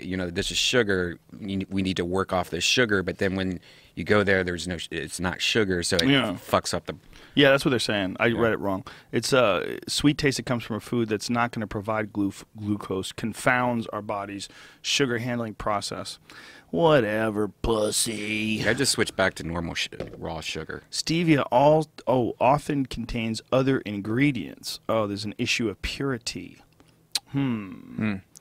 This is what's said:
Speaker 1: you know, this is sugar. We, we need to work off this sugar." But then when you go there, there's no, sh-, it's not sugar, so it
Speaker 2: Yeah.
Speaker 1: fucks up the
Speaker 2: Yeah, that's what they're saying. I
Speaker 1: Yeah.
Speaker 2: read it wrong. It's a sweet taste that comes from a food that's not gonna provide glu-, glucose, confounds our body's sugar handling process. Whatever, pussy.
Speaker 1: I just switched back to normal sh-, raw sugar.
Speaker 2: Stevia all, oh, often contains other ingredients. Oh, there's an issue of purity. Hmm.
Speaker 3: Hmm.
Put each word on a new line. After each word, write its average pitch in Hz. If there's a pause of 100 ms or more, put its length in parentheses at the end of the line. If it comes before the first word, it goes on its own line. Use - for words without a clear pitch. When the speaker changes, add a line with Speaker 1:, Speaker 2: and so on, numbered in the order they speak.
Speaker 1:
you 90
know, 92
this 90
is 87
sugar. 95 (220)
We, 98
we 98
need 92
to 92
work 92
off 90
this 85
sugar." 104
But 87
then 95
when 92 (340)
you 87
go 104
there, 95
there's 87
no, 87
sh-, 78
it's 78
not 87
sugar, 95
so 95
it 85
Speaker 2:
Yeah. 131
Speaker 1:
fucks -
up 87
the 85 (400)
Speaker 2:
Yeah, 143
that's 139
what 156
they're 123
saying. 101
I 113
Speaker 1:
Yeah. 117
Speaker 2:
read 113
it -
wrong. 98 (260)
It's 120
a 95 (100)
sweet 151
taste 139
that -
comes 120
from 113
a 104
food 117
that's 107
not 120
gonna 110
provide 107
glu-, 101 (240)
glucose, 104
confounds 123
our 107
body's 101 (320)
sugar 127
handling 117
process. - (520)
Whatever, 110
pussy. 107
Speaker 1:
I 113
just 131
switched -
back 95
to -
normal 82
sh-, - (300)
raw 82
sugar. 78
Speaker 2:
Stevia 160
all, 151 (200)
oh, 120
often 143
contains 113 (100)
other 131
ingredients. 107 (100)
Oh, 110
there's 101
an 104
issue 117
of 95
purity. 117 (760)
Hmm. 120 (260)
Speaker 3:
Hmm. 107 (260)